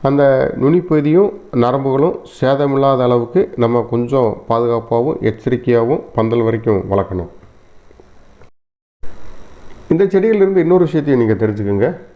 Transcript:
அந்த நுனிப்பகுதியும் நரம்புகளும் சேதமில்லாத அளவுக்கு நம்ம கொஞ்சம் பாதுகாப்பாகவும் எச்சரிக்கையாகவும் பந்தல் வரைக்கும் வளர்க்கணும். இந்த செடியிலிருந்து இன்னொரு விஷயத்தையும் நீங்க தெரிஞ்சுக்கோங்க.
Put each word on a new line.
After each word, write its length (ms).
அந்த 540
நுனிப்பகுதியும் 760
நரம்புகளும் 680
சேதமில்லாத 640
அளவுக்கு 540
நம்ம 340
கொஞ்சம் 580
பாதுகாப்பாகவும் 720
எச்சரிக்கையாகவும் 800
பந்தல் 280
வரைக்கும் 480
வளர்க்கணும். 380
இந்த 160
செடியிலிருந்து 560
இன்னொரு 240
விஷயத்தையும் 420
நீங்க 200
தெரிஞ்சுக்கோங்க. 500